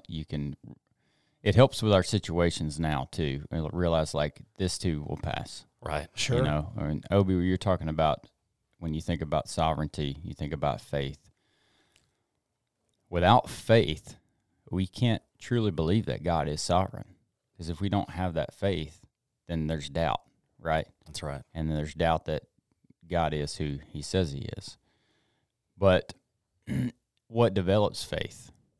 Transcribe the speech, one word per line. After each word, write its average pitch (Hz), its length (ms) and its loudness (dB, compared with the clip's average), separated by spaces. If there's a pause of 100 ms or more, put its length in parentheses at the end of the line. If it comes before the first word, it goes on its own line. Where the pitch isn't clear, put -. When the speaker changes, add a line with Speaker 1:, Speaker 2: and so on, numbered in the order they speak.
Speaker 1:
you 78 180 -8
can, 73 300 -6 (880)
it 101 120 4
helps 131 280 6
with 107 80 4
our 92 120 6
situations 82 760 0
now, 76 320 -2
too. 73 400 -2
And 78 220 -2
realize, 82 400 2
like, 76 280 -2 (160)
this 92 200 0
too 76 280 -2
will 78 120 -6
pass. - 480 -8 (160)
Speaker 2:
Right. 76 320 -4
Speaker 3:
Sure. - 240 0
Speaker 1:
You 76 60 4
know, 76 340 0
I - 60 -6
mean, 76 280 -4
Obi, 95 220 4
you're 90 240 2
talking 87 320 0
about, 78 380 0 (500)
when 80 160 -6
you 82 80 -4
think 85 200 -2
about 78 280 -2
sovereignty, 76 720 -2
you 78 100 -10
think 73 200 -6
about 71 260 -2
faith. 71 400 -6 (1900)
Without 90 400 6
faith, - 680 2 (520)
we 92 160 0
can't - 380 0 (160)
truly 110 320 0
believe 82 340 2
that 67 180 -4
God 80 240 0
is 73 140 -4
sovereign. - 540 0 (420)
'Cause 82 120 -10
if 85 120 -4
we 101 80 0
don't 98 220 0
have 90 240 -4
that - 180 -2
faith, 82 500 -4 (440)
then 80 200 -2
there's 73 220 -4
doubt, 76 320 0 (380)
right? 80 280 0 (180)
Speaker 2:
That's 78 180 -12
right. 71 180 -8 (120)
Speaker 1:
And 80 180 -2
there's 76 240 -4
doubt 80 300 2
that 78 180 -4 (640)
God 82 260 0
is 73 220 -4
who 71 320 -4
he 73 160 -12
says 90 280 0
he 67 240 -8
is. - 220 -16 (1000)
But 95 380 4 (540)
<clears throat> - 600 -6
what 113 280 4
develops 98 480 2
faith? - 480 -8 (280)